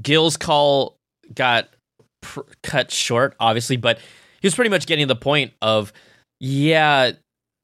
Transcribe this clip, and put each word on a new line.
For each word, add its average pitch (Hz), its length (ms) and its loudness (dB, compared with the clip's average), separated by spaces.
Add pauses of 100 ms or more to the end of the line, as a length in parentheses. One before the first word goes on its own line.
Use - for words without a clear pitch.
Gil's 156 360 2
call 147 600 0 (380)
got 120 340 0 (520)
pr-, - 220 -14 (200)
cut - 300 -4
short, 131 480 -2
obviously, 113 360 -2
but 117 220 0 (420)
he 196 60 -2
was 196 80 0
pretty 233 160 0
much 170 160 -2
getting 147 220 0
the 127 80 0
point 139 440 -2
of, 110 320 0 (460)
yeah, 143 720 2 (540)